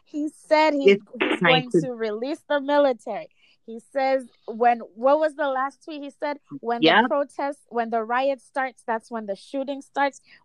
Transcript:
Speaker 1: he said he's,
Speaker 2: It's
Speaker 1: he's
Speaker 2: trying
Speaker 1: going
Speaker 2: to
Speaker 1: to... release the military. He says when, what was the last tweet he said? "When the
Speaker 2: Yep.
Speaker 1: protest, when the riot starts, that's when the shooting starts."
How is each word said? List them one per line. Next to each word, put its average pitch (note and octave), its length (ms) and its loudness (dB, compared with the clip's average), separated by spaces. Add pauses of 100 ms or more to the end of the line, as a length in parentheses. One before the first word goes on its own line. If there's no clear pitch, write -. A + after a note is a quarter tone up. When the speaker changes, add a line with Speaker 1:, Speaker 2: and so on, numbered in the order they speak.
Speaker 1:
he D4+ 240 -6
said D4+ 460 2
he's, C#4 240 6
Speaker 2:
It's - 60 -14 (140)
Speaker 1:
he's - 220 0
Speaker 2:
trying F3+ 300 4
Speaker 1:
going - 20 -
Speaker 2:
to F3 160 4
Speaker 1:
to... B3 60 -8
release A3+ 540 -6
the D4 120 0
military. C4 680 0 (380)
He A3+ 140 -14 (120)
says C4+ 340 -2 (200)
when, A#3+ 320 2 (160)
what C4 240 4
was D#4 160 0
the D4 140 -2
last C4 360 -4
tweet D4+ 180 -10
he C#4+ 80 -10
said? D4 280 -6 (220)
"When A#3 200 -4
the A#3 60 4
Speaker 2:
Yep. G3+ 220 6
Speaker 1:
protest, C#4+ 500 -4 (100)
when A3+ 220 -4
the A3+ 140 -2
riot B3+ 360 -2
starts, - 460 -8
that's A3+ 240 -6
when A3+ 160 -8
the G3 80 -6
shooting C4+ 480 -8
starts." - 380 -4 (240)